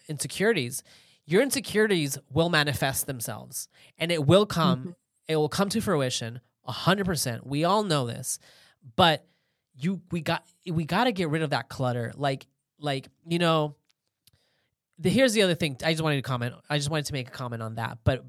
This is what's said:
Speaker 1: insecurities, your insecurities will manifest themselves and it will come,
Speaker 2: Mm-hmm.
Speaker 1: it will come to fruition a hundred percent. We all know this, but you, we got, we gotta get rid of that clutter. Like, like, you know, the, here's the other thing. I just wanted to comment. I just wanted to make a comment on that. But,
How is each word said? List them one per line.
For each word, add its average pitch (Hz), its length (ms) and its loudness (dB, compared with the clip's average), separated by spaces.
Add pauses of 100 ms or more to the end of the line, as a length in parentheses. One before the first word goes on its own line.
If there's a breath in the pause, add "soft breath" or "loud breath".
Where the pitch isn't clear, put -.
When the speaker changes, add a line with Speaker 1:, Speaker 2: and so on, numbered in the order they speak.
Speaker 1:
insecurities, 151 760 -2 (400 soft breath)
your 185 180 4
insecurities 208 760 0 (140)
will 165 200 2
manifest 147 580 0
themselves 127 600 -10 (300 soft breath)
and 165 140 -2
it 156 120 0
will 190 220 8
come, 165 340 2
Speaker 2:
Mm-hmm. 175 100 -10 (360)
Speaker 1:
it 160 100 0
will 151 120 2
come 185 220 0
to 214 100 0
fruition 127 600 -2 (280)
a 127 40 -8
hundred 190 340 2
percent. 131 400 -4
We 143 180 0
all 202 200 4
know 147 220 0
this, 120 320 -6 (580 soft breath)
but 165 300 4 (480)
you, 160 360 -4
we 170 100 -4
got, 165 240 -4 (260)
we 165 140 -2
gotta 220 280 0
get 180 180 -2
rid 160 120 0
of 151 80 -2
that 127 180 -2
clutter. 120 480 -4
Like, 139 300 -4 (320)
like, 143 300 -6 (180)
you 170 120 -2
know, 160 360 2 (1200)
the, 175 120 2
here's 233 240 4
the 220 80 4
other 180 120 4
thing. 143 300 -2
I 160 80 2
just 160 100 0
wanted 151 140 2
to 131 60 -2
comment. 123 320 -4 (160)
I 147 80 0
just 143 100 -2
wanted 151 180 -2
to 147 60 -8
make 127 160 -6
a - 20 -18
comment 117 320 -8
on 110 120 -8
that. 113 280 -6
But, 135 260 2